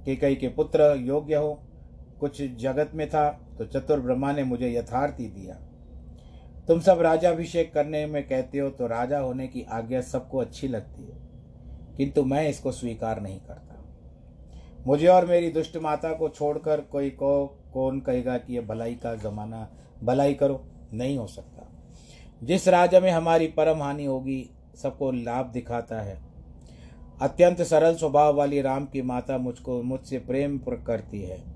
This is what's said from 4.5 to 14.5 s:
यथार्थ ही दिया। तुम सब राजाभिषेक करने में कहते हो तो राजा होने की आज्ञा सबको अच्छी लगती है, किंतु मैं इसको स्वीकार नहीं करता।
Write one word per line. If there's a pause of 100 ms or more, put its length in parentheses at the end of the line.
यथार्थ
ही
दिया। (1120)
तुम
सब
राजाभिषेक
करने
में
कहते
हो
तो
राजा
होने
की
आज्ञा
सबको
अच्छी
लगती
है, (800)
किंतु
मैं
इसको
स्वीकार
नहीं
करता। (1040)